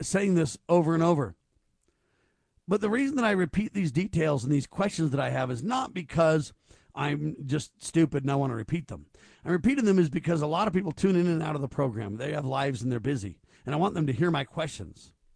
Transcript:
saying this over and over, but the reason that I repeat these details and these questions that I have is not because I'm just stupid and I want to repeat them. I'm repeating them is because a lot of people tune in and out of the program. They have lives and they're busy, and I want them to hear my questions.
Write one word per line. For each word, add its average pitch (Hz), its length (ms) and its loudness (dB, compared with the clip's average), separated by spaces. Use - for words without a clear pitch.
saying 196 320 2
this 165 240 2
over 165 280 4
and 165 80 2
over, 143 320 2
but 196 140 2
the 208 80 0
reason 277 280 0
that 240 80 2
I 208 60 4
repeat 190 420 0
these 180 180 0
details 151 520 0
and 131 80 0
these 143 160 2
questions 160 440 -2
that 139 80 0
I 127 100 0
have 127 220 -2
is 120 100 -6
not 247 320 -4
because 160 580 2
I'm 147 400 -2
just - 380 -6
stupid 151 400 2
and 135 80 0
I 139 40 2
want 139 140 2
to 120 60 -4
repeat 131 320 -6
them. 76 180 -14
I'm 160 60 -2
repeating 220 340 2
them 190 140 6
is 165 100 4
because 156 320 -2
a 151 60 -2
lot 175 200 0
of 175 60 -2
people 185 180 -2
tune 190 240 2
in 175 120 4
and 160 160 0
out 156 100 -4
of 143 80 -6
the 139 60 -4
program. 110 500 -4
They 139 140 -6
have 151 120 -4
lives 135 380 -2
and 127 100 -2
they're 120 80 -2
busy, 101 380 -4
and 143 120 -4
I - 20 0
want 190 160 2
them 160 140 0
to 131 60 0
hear 165 180 2
my 139 120 0
questions. - 680 -10